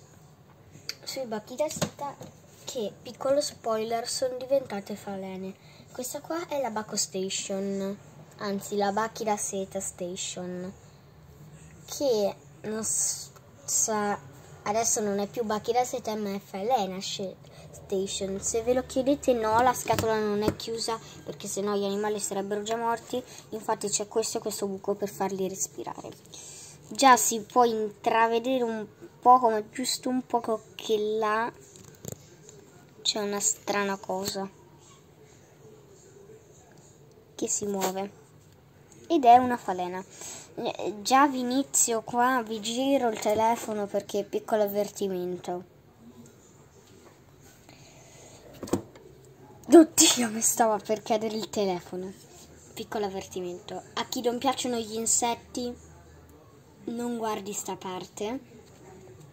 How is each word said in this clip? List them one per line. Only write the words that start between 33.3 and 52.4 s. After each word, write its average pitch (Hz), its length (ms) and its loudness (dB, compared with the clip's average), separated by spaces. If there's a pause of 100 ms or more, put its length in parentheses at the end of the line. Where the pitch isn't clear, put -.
strana 202 560 0
cosa 196 520 -4 (2750)
che 233 140 -2
si - 180 -2
muove 190 440 -2 (1000)
ed 311 160 4
è 240 120 12
una 247 200 4
falena. 180 460 -4 (520)
Eh, 214 480 -4
già 269 240 6
vi 254 140 0
inizio 247 600 2
qua, 240 440 2
vi 220 140 -6
giro 247 480 2
il 214 100 -2
telefono 220 680 2
perché 202 360 -2
piccolo 214 400 0
avvertimento. 185 1120 -4 (4000)
Oddio, 302 640 8
mi 220 120 -4
stava 220 360 4
per 208 240 -2
cadere 220 320 0
il 220 160 -6
telefono. 190 600 -2 (600)